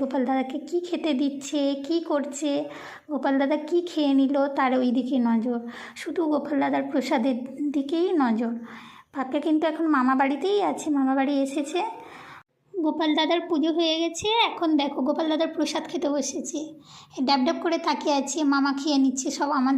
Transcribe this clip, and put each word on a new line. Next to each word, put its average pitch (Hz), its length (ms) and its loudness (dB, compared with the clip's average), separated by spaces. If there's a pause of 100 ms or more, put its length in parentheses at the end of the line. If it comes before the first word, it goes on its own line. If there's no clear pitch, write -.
গোপাল 269 280 -2
দাদাকে 262 280 0 (100)
কী 349 100 -2 (100)
খেতে 320 240 -2 (100)
দিচ্ছে, 285 400 -2 (240)
কী 330 120 0 (120)
করছে, 294 420 -2 (600)
গোপাল 269 300 0
দাদা 294 160 2 (100)
কী 349 100 2 (120)
খেয়ে 285 300 2
নিল, 269 160 4 (220)
তার 269 140 2 (100)
ওই 247 160 2
দিকে 254 180 0 (140)
নজর, 233 300 0 (420)
শুধু 339 200 -4 (120)
গোপাল 285 300 -2
দাদার 277 280 0
প্রসাদের 262 460 0 (380)
দিকেই 330 320 0 (160)
নজর। 233 300 0 (640)
পাপিয়া 269 300 -2
কিন্তু 311 260 2
এখন 320 140 -2 (100)
মামা 262 260 4
বাড়িতেই 285 380 2 (120)
আছে, - 160 -6 (100)
মামা 262 220 2
বাড়ি 277 140 2 (120)
এসেছে। 294 360 -4 (920)
গোপাল 311 420 0
দাদার 330 340 2
পুজো 320 280 2
হয়ে 330 240 2
গেছে, 330 260 -2 (220)
এখন 330 200 -2 (100)
দেখো 285 280 -2
গোপাল 302 240 0
দাদার 320 240 0
প্রসাদ 311 360 -2
খেতে 339 240 -2
বসেছে। 285 440 -4 (680)
ড্যাব 277 200 2
ড্যাব 254 180 2
করে 339 140 2 (100)
তাকিয়ে 294 340 0
আছে, 277 180 -4 (140)
মামা 277 260 4
খেয়ে 294 240 2
নিচ্ছে, 269 240 2 (100)
সব 285 120 0 (100)
আমার 262 180 4